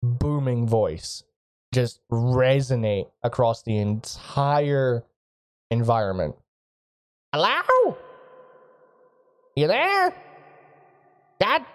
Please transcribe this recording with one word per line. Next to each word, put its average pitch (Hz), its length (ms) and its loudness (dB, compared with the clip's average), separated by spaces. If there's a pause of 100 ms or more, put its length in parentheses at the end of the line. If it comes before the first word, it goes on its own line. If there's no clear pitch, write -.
booming 123 640 -2
voice 104 560 -2 (500)
just 123 280 -2 (100)
resonate 127 960 0 (160)
across 117 400 0
the 110 140 -2
entire 131 1300 -2 (680)
environment. 107 680 0 (960)
Hello? 320 640 2 (1600)
You 147 120 0
there? 359 480 2 (1300)
God 247 340 0